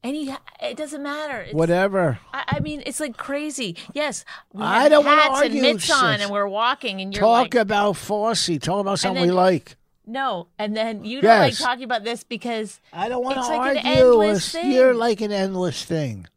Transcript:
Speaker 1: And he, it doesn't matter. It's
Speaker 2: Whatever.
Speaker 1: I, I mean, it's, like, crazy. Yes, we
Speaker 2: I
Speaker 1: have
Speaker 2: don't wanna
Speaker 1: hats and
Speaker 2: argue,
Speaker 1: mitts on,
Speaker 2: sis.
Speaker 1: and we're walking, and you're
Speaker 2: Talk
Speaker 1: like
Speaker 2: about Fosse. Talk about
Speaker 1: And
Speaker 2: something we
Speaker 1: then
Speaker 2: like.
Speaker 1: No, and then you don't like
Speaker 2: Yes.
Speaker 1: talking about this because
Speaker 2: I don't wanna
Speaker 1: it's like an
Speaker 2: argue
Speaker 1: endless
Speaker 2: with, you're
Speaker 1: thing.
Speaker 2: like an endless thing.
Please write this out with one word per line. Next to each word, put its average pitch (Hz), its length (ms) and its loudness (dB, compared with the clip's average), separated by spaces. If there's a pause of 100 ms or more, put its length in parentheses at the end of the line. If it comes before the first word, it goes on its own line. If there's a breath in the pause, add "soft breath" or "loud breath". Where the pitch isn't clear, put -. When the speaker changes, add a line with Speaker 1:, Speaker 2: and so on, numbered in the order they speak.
Speaker 1:
And 262 120 -6
he, 294 180 -6 (300)
it 269 140 -6
doesn't 294 260 -10
matter. 285 380 -8
It's - 140 -12
Speaker 2:
Whatever. 170 640 0 (120)
Speaker 1:
I, 262 140 -8
I 294 140 -2
mean, 302 260 -8
it's, - 140 -8
like, 285 160 -8
crazy. 277 600 -8 (160 loud breath)
Yes, 285 320 -6 (280 loud breath)
we 202 100 -8
Speaker 2:
I 202 200 2
Speaker 1:
have 294 100 8
Speaker 2:
don't 294 120 6
wanna 294 160 6
Speaker 1:
hats 285 220 4
and - 20 4 (120)
Speaker 2:
argue, 269 60 2
Speaker 1:
mitts 240 280 2
on, 254 240 4
Speaker 2:
sis. 208 80 -2
Speaker 1:
and 202 100 -4
we're 202 140 0
walking, 214 540 -2
and 190 120 -8
you're 202 100 -4
Speaker 2:
Talk 214 60 6 (140)
Speaker 1:
like - 140 -2
Speaker 2:
about 202 400 2
Fosse. 208 500 -2 (140)
Talk 185 200 -2
about 196 120 -2
Speaker 1:
And 196 80 -2
Speaker 2:
something 185 220 -2
we 175 60 4
Speaker 1:
then 180 80 2
Speaker 2:
like. 180 400 2 (300)
Speaker 1:
No, 226 400 -6 (140)
and 214 160 -6
then 220 280 -6
you 240 160 -8
don't 226 200 6
like 131 140 4
Speaker 2:
Yes. - 60 -6
Speaker 1:
talking 247 220 -4
about 233 220 -4
this 233 180 -6
because 226 580 -10 (120 soft breath)
Speaker 2:
I 180 160 -6
don't 247 160 -4
wanna 262 160 -4
Speaker 1:
it's 247 80 -4
like 240 240 -2
an 269 60 0
Speaker 2:
argue 277 140 -2
Speaker 1:
endless 220 640 4
Speaker 2:
with, 330 120 -4
you're 254 260 4
Speaker 1:
thing. 240 80 0
Speaker 2:
like 226 220 0
an 208 100 -4
endless 190 520 -2
thing. 131 520 -6